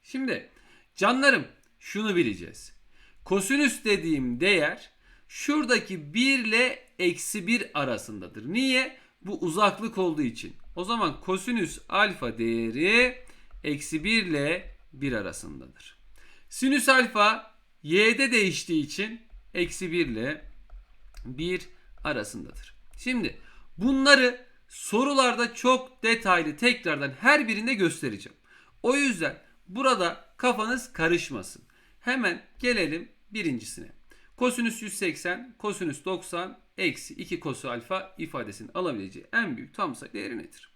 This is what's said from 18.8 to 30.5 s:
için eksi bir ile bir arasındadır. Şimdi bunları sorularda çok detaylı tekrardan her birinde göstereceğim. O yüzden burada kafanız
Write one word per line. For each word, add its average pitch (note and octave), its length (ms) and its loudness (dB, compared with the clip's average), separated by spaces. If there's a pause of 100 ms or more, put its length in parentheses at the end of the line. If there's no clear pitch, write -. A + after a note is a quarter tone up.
için A3 360 -6 (320)
eksi F3 380 -4
bir E3 160 2
ile B2 440 -6 (760)
bir E3 360 -4 (420)
arasındadır. A2 720 -6 (220)
Şimdi A#3+ 400 -4 (400)
bunları C4+ 680 6 (200)
sorularda B3 840 2
çok B3+ 500 0
detaylı F#3 540 2
tekrardan D3 640 0
her C#4 260 6
birinde A3 260 0
göstereceğim. D#3 640 -2 (460)
O B3 120 4
yüzden A3 460 0 (260)
burada G3+ 680 0
kafanız A#3+ 560 -2